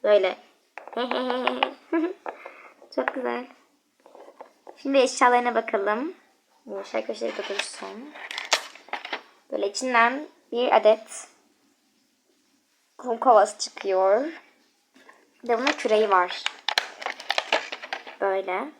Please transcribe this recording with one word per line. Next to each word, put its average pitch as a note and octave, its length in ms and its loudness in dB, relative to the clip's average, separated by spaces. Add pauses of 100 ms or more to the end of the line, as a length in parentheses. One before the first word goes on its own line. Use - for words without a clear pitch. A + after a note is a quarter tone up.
Böyle. G3+ 320 4 (600)
<laughs> B3 600 -4 (1400)
Çok - 200 -4
güzel. B3 300 -4 (1300)
Şimdi C#4 200 0
eşyalarına B3 580 4
bakalım. A3+ 580 -2 (800)
Şöyle A3 140 -4
köşede A3 320 -6
dursun. G3+ 760 -10 (1400)
Böyle G3+ 180 -2
içinden B3+ 580 0 (240)
bir A#3+ 240 0
adet - 520 4 (1700)
kum A#3 200 -4
kovası G#3+ 400 6
çıkıyor. G3 680 2 (1160)
Bir A#3+ 40 -8
de A#3 100 2
bunun B3+ 100 0
küreği A3 420 2
var. F3+ 340 2 (1800)
Böyle. F#3+ 420 -2 (160)